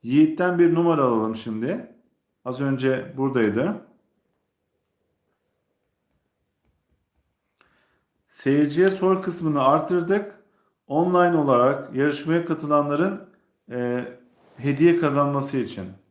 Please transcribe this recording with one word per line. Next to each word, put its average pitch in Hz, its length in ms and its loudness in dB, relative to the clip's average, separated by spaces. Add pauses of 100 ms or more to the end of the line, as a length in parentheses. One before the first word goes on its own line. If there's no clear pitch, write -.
Yiğit'ten 156 560 2
bir 165 140 6
numara 165 300 2
alalım 113 320 0
şimdi. 120 600 -8 (500)
Az 127 160 -8
önce 131 560 -2
buradaydı. 127 680 0 (4000)
Seyirciye 147 640 0
sor 190 340 0
kısmını 160 400 -2
arttırdık. 175 760 0 (480)
Online 175 500 2
olarak 139 580 2
yarışmaya 147 500 0
katılanların, 156 840 -2 (420)
e, 123 360 -6 (500)
hediye 143 420 2
kazanması 139 580 0
için. 95 340 -8 (200)